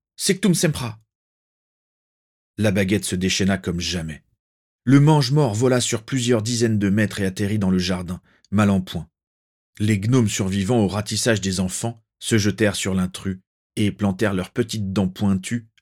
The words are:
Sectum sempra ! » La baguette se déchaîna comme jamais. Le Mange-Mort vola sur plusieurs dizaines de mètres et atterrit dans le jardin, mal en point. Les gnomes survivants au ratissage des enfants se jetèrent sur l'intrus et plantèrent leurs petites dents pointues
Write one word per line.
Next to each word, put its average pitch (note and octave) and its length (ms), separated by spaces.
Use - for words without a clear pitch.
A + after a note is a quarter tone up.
Sectum F#3+ 380
sempra ! » B2+ 460
La G#2 140
baguette G2 320
se - 100
déchaîna F#2+ 420
comme F2 240
jamais. D#2+ 440
Le C3+ 140
Mange-Mort C#3+ 560
vola B2+ 260
sur A#2 240
plusieurs A#2+ 380
dizaines A2+ 380
de G2 100
mètres G#2 300
et G2+ 40
atterrit G2+ 360
dans F#2+ 100
le F#2 80
jardin, F2+ 420
mal G2+ 180
en G2 120
point. F2+ 280
Les G#2+ 220
gnomes A2+ 280
survivants G2 520
au G2+ 80
ratissage G#2 520
des F#2 200
enfants F#2+ 440
se - 180
jetèrent G2+ 380
sur - 180
l'intrus F#2 460
et G#2 160
plantèrent G2 420
leurs F2+ 160
petites A2 420
dents F#2+ 160
pointues G2 600